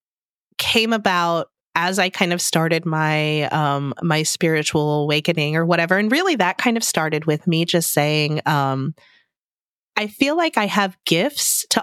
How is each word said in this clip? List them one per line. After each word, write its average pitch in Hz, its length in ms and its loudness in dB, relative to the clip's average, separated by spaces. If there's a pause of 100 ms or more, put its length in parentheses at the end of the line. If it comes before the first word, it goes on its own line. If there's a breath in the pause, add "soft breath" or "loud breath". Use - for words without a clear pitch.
(580)
came 226 340 0
about 175 580 0 (240)
as 180 260 0
I 185 100 2
kind 180 240 0
of 175 80 -2
started 165 440 0
my, 151 580 0
um, 143 580 -2
my 156 220 0
spiritual 151 800 0
awakening 151 520 0
or 165 100 0
whatever. 170 320 2
And 214 140 2
really 339 240 2
that 185 220 0
kind 233 200 0
of 226 60 -6
started 156 420 -2
with 151 220 -2
me 165 180 0
just 170 260 0
saying, 151 540 0
um, 139 480 0 (1040 soft breath)
"I 214 100 -2
feel 269 300 0
like 330 200 0
I 214 100 2
have 196 380 0
gifts - 640 0
to 185 120 0